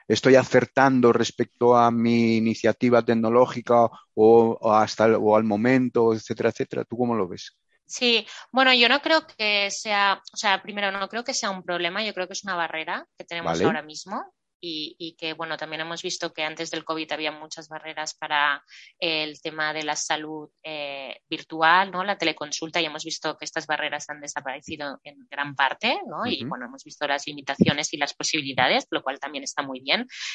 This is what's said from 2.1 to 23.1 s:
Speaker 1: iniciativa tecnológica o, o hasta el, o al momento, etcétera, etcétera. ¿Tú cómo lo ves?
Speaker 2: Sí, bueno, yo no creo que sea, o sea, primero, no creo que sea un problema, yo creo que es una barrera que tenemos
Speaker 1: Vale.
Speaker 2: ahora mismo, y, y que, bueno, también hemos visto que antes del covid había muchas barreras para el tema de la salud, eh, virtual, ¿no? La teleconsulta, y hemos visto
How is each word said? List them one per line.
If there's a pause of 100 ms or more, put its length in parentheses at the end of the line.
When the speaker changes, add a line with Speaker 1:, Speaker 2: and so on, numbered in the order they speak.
Speaker 1:
iniciativa
tecnológica
o, (240)
o
hasta
el,
o
al
momento,
etcétera,
etcétera.
¿Tú
cómo
lo
ves? (300)
Speaker 2:
Sí, (240)
bueno,
yo
no
creo
que
sea, (120)
o
sea,
primero,
no
creo
que
sea
un
problema,
yo
creo
que
es
una
barrera (100)
que
tenemos
Speaker 1:
Vale.
Speaker 2:
ahora
mismo, (260)
y,
y
que,
bueno,
también
hemos
visto
que
antes
del
covid
había
muchas
barreras
para (340)
el
tema
de
la
salud, (120)
eh,
virtual,
¿no?
La
teleconsulta,
y
hemos
visto